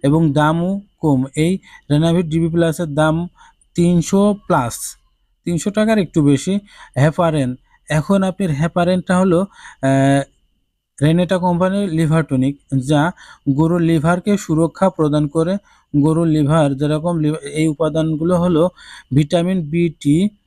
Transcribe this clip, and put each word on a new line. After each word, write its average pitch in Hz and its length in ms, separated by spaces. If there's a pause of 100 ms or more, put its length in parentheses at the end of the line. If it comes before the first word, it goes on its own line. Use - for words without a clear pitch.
এবং 151 300
দামও 170 480 (180)
কম। 139 260 (100)
এই 170 240 (320)
রেনাভিট 165 360
ডিবি 165 220
প্লাসের 165 460
দাম 156 340 (460)
তিনশো 180 600 (120)
প্লাস, 131 280 (720)
তিনশো 170 260
টাকার 214 280
একটু 165 240
বেশি। 143 360 (380)
হেপারেন, 147 600 (320)
এখন 175 340
আপনার 190 280
হেপারেনটা 175 680
হলো, 185 220
আহ, 139 840 (800)
রেনেটা 170 360
কোম্পানির 185 500
লিভার 160 360
টনিক, 135 320 (220)
যা 147 340 (360)
গরুর 160 320
লিভারকে 170 560
সুরক্ষা 165 540
প্রদান 151 380
করে। 165 280 (400)
গরুর 156 300
লিভার 151 480
যেরকম 151 440
লিভ-, 151 240
এই 147 260
উপাদানগুলো 160 680
হলো 175 340 (440)
ভিটামিন 170 480
বি 170 260 (120)
টি 160 280 (180)